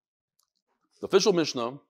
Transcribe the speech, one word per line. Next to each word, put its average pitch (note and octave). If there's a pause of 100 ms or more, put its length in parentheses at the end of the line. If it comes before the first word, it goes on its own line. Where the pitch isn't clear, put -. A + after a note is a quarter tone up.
(1000)
The G2
official G3+
Mishnah C3+